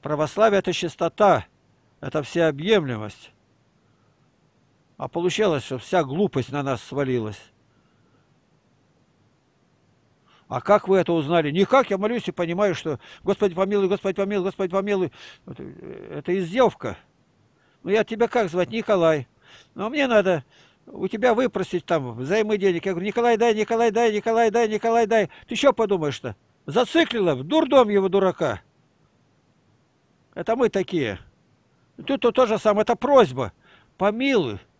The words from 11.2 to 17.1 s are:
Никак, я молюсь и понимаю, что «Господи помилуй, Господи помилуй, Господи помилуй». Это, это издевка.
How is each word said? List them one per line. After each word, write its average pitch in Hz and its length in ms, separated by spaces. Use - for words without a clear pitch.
Никак, 202 400
я 196 80
молюсь 214 300
и 170 40
понимаю, 175 440
что 151 240
«Господи 190 320
помилуй, 196 320
Господи 196 260
помилуй, 196 300
Господи 190 260
помилуй». 196 420
Это, - 200
это - 720
издевка. 180 580